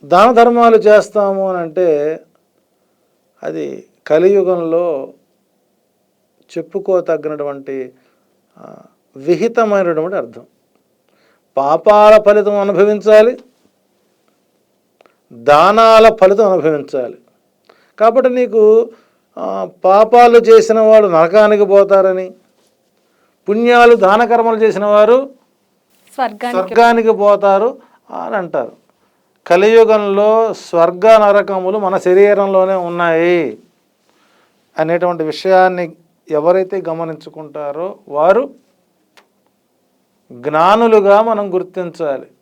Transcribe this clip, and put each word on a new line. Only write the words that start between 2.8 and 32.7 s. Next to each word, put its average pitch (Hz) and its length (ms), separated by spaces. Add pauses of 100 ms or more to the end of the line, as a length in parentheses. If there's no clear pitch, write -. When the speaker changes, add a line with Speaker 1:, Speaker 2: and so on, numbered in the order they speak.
Speaker 1:
అది 151 440 (200)
కలియుగంలో 170 1040 (1400)
చెప్పుకోతగినటువంటి, 151 1400 (640)
ఆ, - 180 (420)
విహితమైనటువంటి 180 1000
అర్థం. 120 280 (1120)
పాపాల 208 680
ఫలితం 208 340
అనుభవించాలి, 208 800 (2000)
దానాల 214 880
ఫలితం 196 300
అనుభవించాలి. 143 680 (840)
కాబట్టి 240 300
నీకు, 226 640 (460)
ఆ, 190 320 (160)
పాపాలు 233 520
చేసిన 220 420
వాళ్ళు 214 280
నరకానికి 202 580
పోతారని, 190 680 (1160)
పుణ్యాలు 240 460
దాన 202 300
కర్మలు 226 320
చేసిన 208 280
వారు 220 440 (840)
Speaker 2:
స్వర్గానికి 226 540
Speaker 1:
స్వర్గానికి 226 440
పోతారు 202 680 (300)
అని - 240
అంటారు. 151 500 (640)
కలియుగంలో 214 1040
స్వర్గ 175 640
నరకములు 202 600
మన 190 200
శరీరంలోనే 190 760